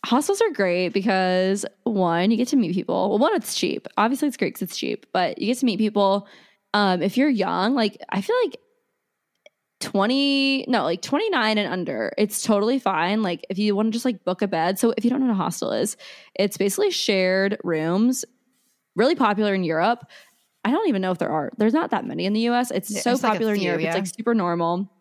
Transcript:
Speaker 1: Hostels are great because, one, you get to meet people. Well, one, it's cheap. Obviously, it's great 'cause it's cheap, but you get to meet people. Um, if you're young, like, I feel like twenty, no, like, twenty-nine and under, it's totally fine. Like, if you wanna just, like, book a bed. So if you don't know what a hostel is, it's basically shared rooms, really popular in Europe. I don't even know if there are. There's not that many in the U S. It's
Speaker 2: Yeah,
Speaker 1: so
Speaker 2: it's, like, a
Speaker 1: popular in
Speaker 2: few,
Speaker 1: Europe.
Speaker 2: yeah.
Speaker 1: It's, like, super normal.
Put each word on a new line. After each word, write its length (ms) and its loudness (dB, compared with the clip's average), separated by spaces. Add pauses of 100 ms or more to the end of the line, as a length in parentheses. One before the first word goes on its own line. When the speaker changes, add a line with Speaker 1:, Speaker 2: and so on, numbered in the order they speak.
Speaker 1:
Hostels 360 2
are 100 4
great 380 0
because, 760 2 (180)
one, 460 2
you 60 4
get 140 0
to 80 2
meet 160 2
people. 360 0
Well, 100 2
one, 160 4
it's 200 -4
cheap. 320 -4 (100)
Obviously, 300 2
it's 80 -4
great 180 -2
'cause 80 -10
it's 160 -8
cheap, 360 -6
but 260 0
you 80 -2
get 120 0
to 60 0
meet 140 0
people. 480 2 (460)
Um, 280 2
if 160 0
you're 120 4
young, 440 0
like, 240 0 (120)
I 120 -2
feel 220 -2
like 140 -4 (1200)
twenty, 880 0
no, 160 0
like, 180 -2
twenty-nine 560 0
and 140 -2
under, 460 -4
it's 240 0
totally 380 2
fine. 440 0
Like, 260 -4
if 80 -6
you 180 2
wanna 160 0
just, 140 -4
like, 180 -2
book 180 -2
a 60 0
bed. 320 0
So 180 2
if 60 -6
you 60 2
don't 120 0
know 60 2
what 60 2
a 40 0
hostel 340 -4
is, 260 -2 (380)
it's 220 0
basically 340 0
shared 720 0
rooms, 600 0 (720)
really 200 2
popular 380 2
in 100 0
Europe. 420 0 (600)
I 60 0
don't 160 2
even 140 0
know 100 0
if 60 -2
there 140 -2
are. 260 -4
There's 160 2
not 180 0
that 140 -2
many 200 -6
in 80 0
the 80 0
U 120 0
S. 180 0
It's 200 -4
Speaker 2:
Yeah, 100 -2
Speaker 1:
so 100 0
Speaker 2:
it's, 120 0
like, 80 2
a 40 2
Speaker 1:
popular 180 0
in 60 0
Speaker 2:
few, 80 0
Speaker 1:
Europe. 140 0
Speaker 2:
yeah. 80 -2
Speaker 1:
It's, 60 -2 (140)
like, 80 -14
super 160 -2
normal. 560 0 (120)